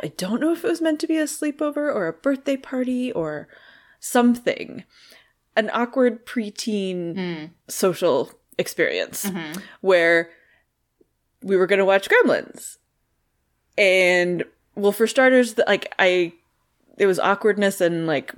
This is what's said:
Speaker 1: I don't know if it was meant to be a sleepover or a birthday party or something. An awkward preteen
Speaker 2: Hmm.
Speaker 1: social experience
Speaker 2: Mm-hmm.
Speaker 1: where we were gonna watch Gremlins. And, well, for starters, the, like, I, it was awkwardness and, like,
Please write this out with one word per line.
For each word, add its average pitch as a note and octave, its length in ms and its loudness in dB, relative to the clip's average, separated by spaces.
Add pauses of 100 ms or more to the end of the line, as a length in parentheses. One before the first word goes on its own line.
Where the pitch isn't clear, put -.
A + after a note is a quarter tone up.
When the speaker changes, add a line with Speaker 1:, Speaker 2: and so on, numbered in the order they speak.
Speaker 1:
I D#3 120 -10
don't F#3+ 240 -4
know D#4+ 120 0
if E4 120 -6
it E4+ 40 -2
was E4 120 -2
meant D#4 200 0
to E4 80 -4
be D#4+ 100 0
a D4+ 60 0
sleepover D4 680 -4
or F#3+ 140 -4
a E3 60 -4
birthday C4+ 440 -4
party B3+ 540 -6
or D3+ 380 -6 (500)
something. - 840 0 (720)
An A3 160 0
awkward A#3+ 540 0
preteen G3 920 -6
Speaker 2:
Hmm. F3 280 -6 (220)
Speaker 1:
social D#3+ 640 0 (260)
experience G2+ 680 -4
Speaker 2:
Mm-hmm. F3 340 -8 (220)
Speaker 1:
where E3+ 500 2 (1120)
we F#3+ 140 0
were F3+ 100 4
gonna G3 180 2
watch G3 240 2
Gremlins. C#4 680 0 (1000)
And, F3+ 680 2 (320)
well, G3+ 160 2
for A3+ 160 0
starters, B3+ 460 4
the, - 120 0
like, - 320 -2
I, F3+ 340 2 (640)
it G3+ 100 2
was F#3 120 2
awkwardness G3+ 600 0
and, E3+ 260 0
like, C#3+ 300 -2